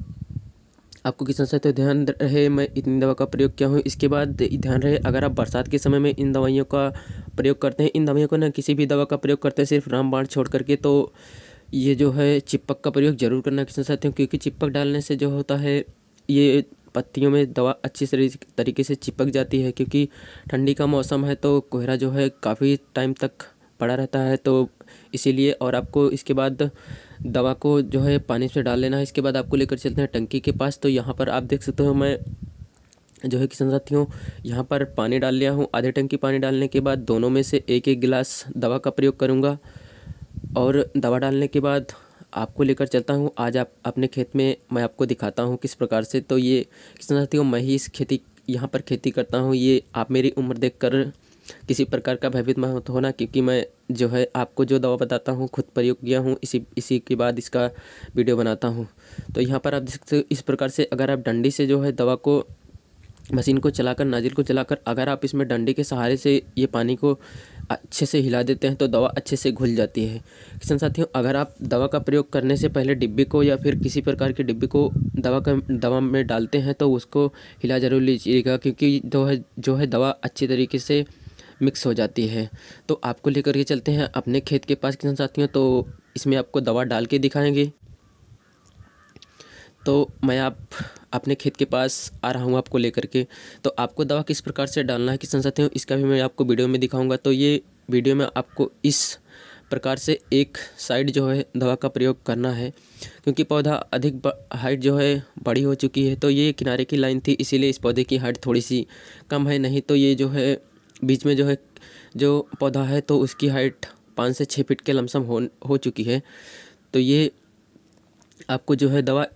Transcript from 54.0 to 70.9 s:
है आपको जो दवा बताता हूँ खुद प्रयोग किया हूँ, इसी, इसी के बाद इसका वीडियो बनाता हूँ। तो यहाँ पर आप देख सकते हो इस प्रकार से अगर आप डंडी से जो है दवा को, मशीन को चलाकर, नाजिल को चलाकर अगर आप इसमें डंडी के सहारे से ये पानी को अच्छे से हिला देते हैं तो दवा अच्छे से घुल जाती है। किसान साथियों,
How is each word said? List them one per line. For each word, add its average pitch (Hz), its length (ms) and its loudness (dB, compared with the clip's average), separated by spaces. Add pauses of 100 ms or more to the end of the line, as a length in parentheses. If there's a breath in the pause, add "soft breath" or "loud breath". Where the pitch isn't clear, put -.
है 123 180 2 (100)
आपको 127 280 -2
जो 131 140 2
दवा 127 180 0
बताता 123 360 -2
हूँ 131 160 -4
खुद - 160 -4 (100)
प्रयोग 123 240 0
किया 127 220 0
हूँ, 131 220 0
इसी, 120 200 -4 (160)
इसी 123 200 -2
के 127 180 -4
बाद 120 220 0
इसका 123 260 -2 (520 loud breath)
वीडियो 120 200 4
बनाता 113 320 0
हूँ। 117 180 -4 (480 loud breath)
तो 113 60 -2
यहाँ 131 200 0
पर 143 140 -2
आप 139 80 -2
देख 131 120 -10
सकते - 220 -2
हो 147 140 2
इस 139 120 0
प्रकार 135 260 -2
से 143 160 0
अगर 135 260 -2
आप 139 100 0
डंडी 120 300 0
से 143 160 0
जो 139 140 2
है 139 140 0
दवा 123 220 2
को, 143 260 0 (920)
मशीन 135 240 2
को 143 120 2
चलाकर, 127 340 -2
नाजिल 123 280 0
को 143 100 0
चलाकर 131 440 0
अगर 123 220 -2
आप 135 160 -2
इसमें 139 240 -2
डंडी 120 260 0
के 147 100 -2
सहारे 127 320 -2
से 139 240 2 (180)
ये 131 100 2
पानी 120 280 -2
को 139 220 0 (520 loud breath)
अच्छे - 360 -4
से 156 120 0
हिला 123 240 0
देते 127 240 0
हैं 135 100 0
तो 139 120 0
दवा 117 200 2
अच्छे - 280 -4
से 131 160 0
घुल 120 220 0
जाती 110 300 0
है। 110 140 -6 (340 loud breath)
किसान - 260 -4
साथियों, 151 360 0